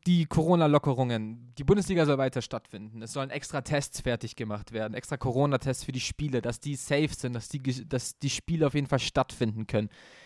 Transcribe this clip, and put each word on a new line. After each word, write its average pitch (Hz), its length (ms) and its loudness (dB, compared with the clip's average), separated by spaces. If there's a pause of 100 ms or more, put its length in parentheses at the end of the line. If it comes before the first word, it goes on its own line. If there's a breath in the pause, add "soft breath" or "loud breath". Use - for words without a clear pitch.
die 175 220 6
Corona-Lockerungen, 131 1300 2
die 147 60 -10
Bundesliga 175 420 4
soll 143 140 4
weiter 131 240 0
stattfinden. 110 600 -12
Es 113 100 -12
sollen 135 180 -6
extra 143 300 -6
Tests 143 400 -2
fertig 117 340 -2
gemacht 107 380 -6
werden, 110 220 -4
extra 123 220 -6
Corona-Tests 131 680 0
für - 80 -8
die 127 80 -2
Spiele, 131 420 -2
dass 120 160 -4
die 143 160 -6
safe 143 420 0
sind, 123 180 -4
dass 117 140 -8
die 139 140 -8
ge-, 127 220 -2
dass - 340 -4
die 139 120 -2
Spiele 160 360 0
auf 135 80 2
jeden 143 140 0
Fall 139 100 4
stattfinden 110 680 0
können. 107 200 0 (380 loud breath)